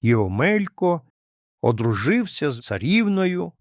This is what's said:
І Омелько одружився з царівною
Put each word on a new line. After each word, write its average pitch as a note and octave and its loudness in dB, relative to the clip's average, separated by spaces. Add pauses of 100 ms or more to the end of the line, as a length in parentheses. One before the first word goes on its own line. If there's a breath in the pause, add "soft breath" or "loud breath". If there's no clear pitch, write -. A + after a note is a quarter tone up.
І A#2 4
Омелько E3+ 0 (600)
одружився A#2+ 0
з A#2 -8
царівною F3+ -2